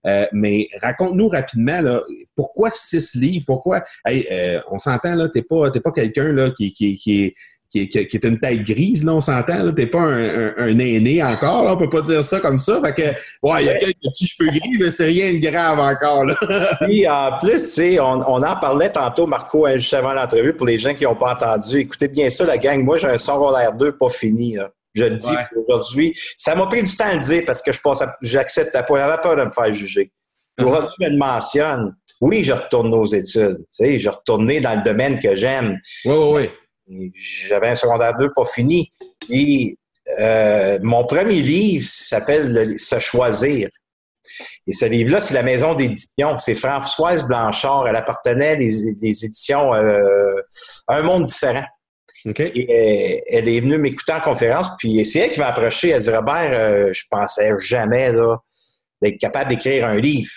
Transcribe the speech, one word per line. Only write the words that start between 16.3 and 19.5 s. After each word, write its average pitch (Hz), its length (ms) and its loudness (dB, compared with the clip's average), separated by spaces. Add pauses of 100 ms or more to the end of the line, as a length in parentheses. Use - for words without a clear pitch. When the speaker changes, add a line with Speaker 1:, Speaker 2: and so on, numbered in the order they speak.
Speaker 1:
<laughs> 196 420 0
Speaker 2:
Puis, 202 280 4
en 135 300 0
plus, 185 160 2
tu - 140 0
sais, 175 300 2
on, 131 220 2 (100)
on 127 100 2
en 170 180 0
parlait 147 320 0
tantôt, 147 360 0
Marco, 151 380 0